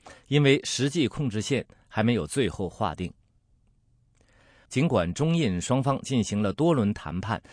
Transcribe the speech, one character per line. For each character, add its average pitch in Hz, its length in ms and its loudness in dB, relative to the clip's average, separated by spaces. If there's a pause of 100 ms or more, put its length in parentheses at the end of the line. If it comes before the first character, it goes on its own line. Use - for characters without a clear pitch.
(260)
因 147 160 2
为 139 220 6
实 135 260 -2
际 151 160 0
控 135 240 -4
制 104 100 -4
线 120 240 -2 (220)
还 - 160 -2
没 117 120 2
有 80 120 -2
最 120 220 0
后 87 200 -6
划 92 240 -4
定。 87 160 -6 (1600)
尽 139 180 2
管 90 280 2
中 160 220 0
印 98 240 0
双 127 220 0
方 135 200 0
进 127 200 0
行 104 180 -2
了 101 120 0
多 165 200 2
轮 107 220 2
谈 82 260 -8
判， 104 220 -6 (100)